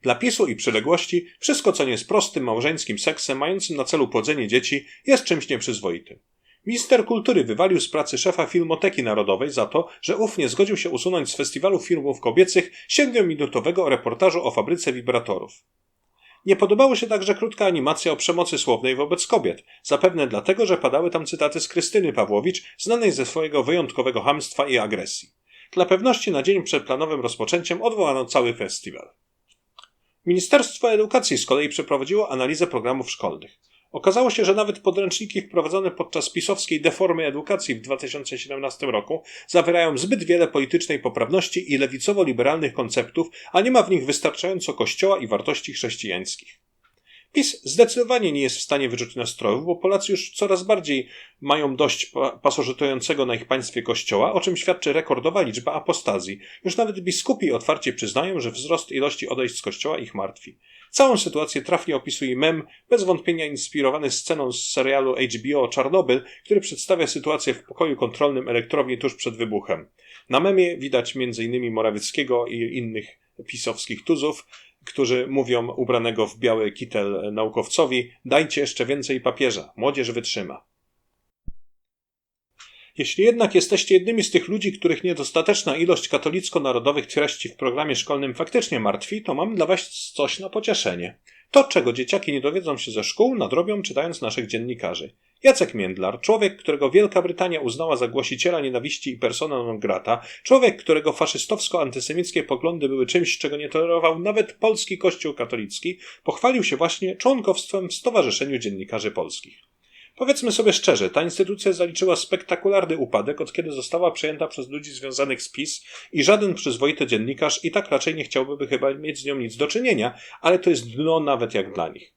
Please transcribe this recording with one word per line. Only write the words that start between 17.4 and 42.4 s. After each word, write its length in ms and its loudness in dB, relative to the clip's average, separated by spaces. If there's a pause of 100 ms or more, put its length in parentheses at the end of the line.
animacja 460 2
o 40 0
przemocy 420 0
słownej 380 2
wobec 300 -2
kobiet, 380 0 (180)
zapewne 440 2
dlatego, 400 0
że 100 4
padały 340 2
tam 160 -4
cytaty 340 -2
z 80 -4
Krystyny 440 0
Pawłowicz, 520 0 (140)
znanej 340 2
ze 140 -2
swojego 380 0
wyjątkowego 560 0
chamstwa 480 0
i 100 2
agresji. 500 -4 (440)
Dla 120 2
pewności 460 2
na 120 0
dzień 200 2
przed 220 -2
planowym 360 -2
rozpoczęciem 640 -4
odwołano 420 0
cały 300 2
festiwal. 540 -10 (1200)
Ministerstwo 680 2
Edukacji 460 2
z 80 -4
kolei 220 2
przeprowadziło 600 0
analizę 360 0
programów 440 -4
szkolnych. 480 -8 (340)
Okazało 380 4
się, 140 0
że 100 4
nawet 240 0
podręczniki 640 -2
wprowadzone 480 -2
podczas 400 -4
pisowskiej 500 -2
deformy 460 2
edukacji 480 -2
w 60 -6
dwa 160 -4
tysiące 420 -10
siedemnastym 520 -6
roku 320 -2 (240)
zawierają 520 4
zbyt 260 0
wiele 240 6
politycznej 500 0
poprawności 760 -2
i 60 2
lewicowo-liberalnych 920 2